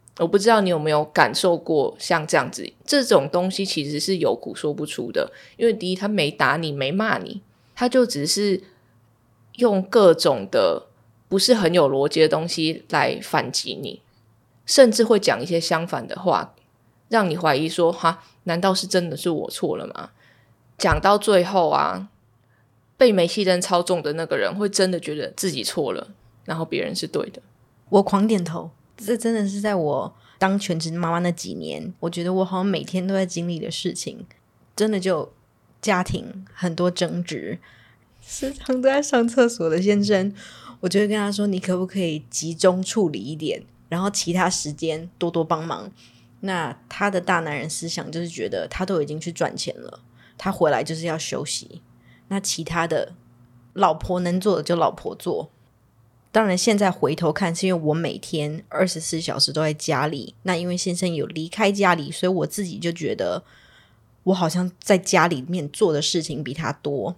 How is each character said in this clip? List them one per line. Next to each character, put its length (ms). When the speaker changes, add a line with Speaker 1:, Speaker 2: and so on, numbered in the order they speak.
Speaker 1:
我 100
不 100
知 100
道 140
你 80
有 80
没 140
有 140
感 280
受 240
过 400
像 300
这 100
样 140
子， 200
这 180
种 260
东 200
西 160
其 240
实 100
是 180
有 180
苦 180
说 200
不 120
出 260
的， 200
因 80
为 80
第 180
一， 40
他 120
没 220
打 280
你， 140
没 200
骂 260
你， 240
他 160
就 160
只 220
是 340
用 260
各 320
种 360
的 380
不 100
是 160
很 200
有 160
逻 180
辑 140
的 80
东 180
西 420
来 320
反 300
击 300
你， 200
甚 240
至 140
会 160
讲 220
一 40
些 140
相 260
反 220
的 100
话， 360
让 200
你 60
怀 200
疑 120
说 240
，“哈， 320
难 180
道 120
是 140
真 220
的 80
是 120
我 200
错 260
了 120
吗？” 240
讲 240
到 160
最 260
后 280
啊， 380
被 160
煤 160
气 160
灯 160
操 240
纵 180
的 120
那 120
个 120
人 180
会 140
真 200
的 80
觉 160
得 220
自 160
己 100
错 300
了， 220
然 120
后 60
别 180
人 140
是 100
对 260
的。 100
Speaker 2:
我 140
狂 220
点 180
头， 280
这 200
真 160
的 140
是 140
在 140
我 400
当 200
全 220
职 120
妈 200
妈 80
那 120
几 240
年， 440
我 100
觉 140
得 100
我 120
好 120
像 80
每 180
天 220
都 80
在 120
经 220
历 120
的 100
事 240
情， 320
真 160
的 80
就 320
家 220
庭 500
很 220
多 140
争 340
执， 360
时 320
常 280
都 80
在 120
上 260
厕 200
所 220
的 120
先 220
生， 300
我 100
就 120
会 60
跟 100
他 140
说 160
，“你 120
可 180
不 80
可 140
以 200
集 260
中 260
处 280
理 100
一 160
点， 280
然 120
后 80
其 240
他 160
时 240
间 440
多 120
多 140
帮 220
忙？” 260
那 360
他 200
的 100
大 220
男 160
人 120
思 180
想 240
就 80
是 80
觉 200
得 200
他 180
都 160
已 40
经 140
去 120
赚 240
钱 220
了， 220
他 140
回 200
来 120
就 120
是 100
要 120
休 280
息， 360
那 100
其 240
他 240
的 260
老 200
婆 280
能 180
做 180
的 60
就 120
老 140
婆 260
做。 360
当 140
然 120
现 200
在 140
回 240
头 160
看， 240
是 100
因 80
为 140
我 60
每 240
天 500
二 180
十 140
四 220
小 180
时 140
都 80
在 120
家 320
里， 380
那 140
因 100
为 80
先 180
生 220
有 120
离 200
开 240
家 240
里， 160
所 160
以 40
我 140
自 200
己 120
就 140
觉 240
得 260
我 100
好 160
像 200
在 160
家 320
里 140
面 260
做 240
的 80
事 200
情 220
比 100
他 200
多， 440